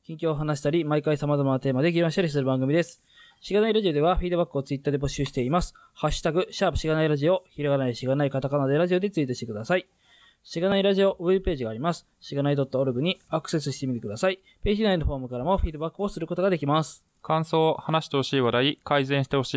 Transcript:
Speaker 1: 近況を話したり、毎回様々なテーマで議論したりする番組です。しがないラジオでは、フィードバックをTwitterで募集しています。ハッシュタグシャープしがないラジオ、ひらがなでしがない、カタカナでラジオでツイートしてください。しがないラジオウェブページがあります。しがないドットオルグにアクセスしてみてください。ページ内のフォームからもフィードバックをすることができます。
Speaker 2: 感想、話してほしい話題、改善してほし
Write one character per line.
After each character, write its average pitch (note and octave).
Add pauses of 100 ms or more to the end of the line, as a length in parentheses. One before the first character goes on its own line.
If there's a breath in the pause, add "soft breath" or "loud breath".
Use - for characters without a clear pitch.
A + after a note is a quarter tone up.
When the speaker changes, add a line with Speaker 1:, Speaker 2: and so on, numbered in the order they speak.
Speaker 1:
近 D#3+
況 D#3+
を D3+
話 D3+
し -
た D3
り、 E3+
毎 D3+
回 D3+
様 D3
々 C#3
な C3+
テ C#3
ー C3
マ C3
で E3+
議 E3+
論 D#3+
し -
た G3
り D#3+
す C#3+
る C3
番 C3
組 C3+
で E3+
す。 - (360 soft breath)
し -
が G#3
な A3
い G#3+
ラ G#3+
ジ F#3
オ D3+
で D3
は、 E3+
フ F3
ィ F3+
ー -
ド F3
バ E3+
ッ -
ク -
を C3+
Twitter C#3
で C#3
募 C#3
集 C#3+
し -
て B2+
い B2+
ま F3
す。 - (180 soft breath)
ハ -
ッ -
シ -
ュ -
タ E3
グ F3
シ -
ャ F3
ー -
プ C#3+
し D#3+
が D#3
な D#3
い D#3+
ラ D3+
ジ C#3+
オ、 F#3
ひ D3+
ら C#3+
が C#3
な C3+
で A#2+
し B2
が C3+
な C#3+
い、 C3+
カ C3+
タ C3+
カ C#3+
ナ C#3
で C3+
ラ F3
ジ F3+
オ F3+
で G3+
ツ E3
イ C#3
ー -
ト B2+
し -
て -
く A#2+
だ A2
さ F3+
い。 - (560 soft breath)
し -
が F#3+
な G3
い F#3+
ラ G3
ジ F#3+
オ G3
ウ F3
ェ F#3+
ブ -
ペ F#3
ー -
ジ B2+
が A2
あ A2
り A2
ま D#3+
す。 - (120)
し -
が C#3
な C#3+
い C#3+
ド C#3
ッ -
ト B2+
オ C3+
ル C3
グ B2
に F3+ (100)
ア D#3+
ク -
セ E3
ス C#3+
し -
て C3+
み B2+
て A2+
く -
だ G2+
さ F#3
い。 - (240 soft breath)
ペ G3+
ー G#3+
ジ G#3+
内 F#3+
の D3
フ D3
ォ -
ー C3+
ム B2+
か B2
ら B2
も F#3
フ F#3+
ィ -
ー D#3
ド D3
バ D#3+
ッ -
ク F#3+
を G3+
す F#3+
る D#3+
こ F3
と F3+
が G3
で F3+
き -
ま D3+
す。 - (180)
Speaker 2:
感 D#3+
想、 D#3+
話 D#3
し -
て C#3
ほ C3
し C#3
い C3
話 A#2
題、 C3
改 C#3+
善 C#3
し -
て -
ほ C3+
し -